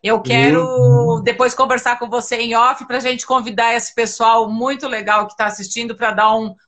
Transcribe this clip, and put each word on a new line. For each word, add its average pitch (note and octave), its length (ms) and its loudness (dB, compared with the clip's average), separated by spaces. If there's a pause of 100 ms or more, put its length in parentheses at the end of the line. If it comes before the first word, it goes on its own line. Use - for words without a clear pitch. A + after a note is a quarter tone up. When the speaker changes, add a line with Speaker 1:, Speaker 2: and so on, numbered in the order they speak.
Speaker 1:
Eu G#3+ 180 0
quero C#3+ 420 2
Speaker 2:
Uhum. A#3+ 600 4
Speaker 1:
depois A#3+ 320 0
conversar B3 420 0
com A#3+ 120 -8
você A#3+ 280 -4
em A#3 180 -4
off B3+ 300 2
pra B3 140 -4
gente B3+ 260 -4
convidar A#3 500 0
esse - 180 -6
pessoal A3+ 560 2
muito C4+ 380 -4
legal G#3 400 -2
que - 80 -18
tá A3 100 -2
assistindo A3 500 -8
pra A3 160 -2
dar G#3+ 240 2
um, A3 200 -4 (120)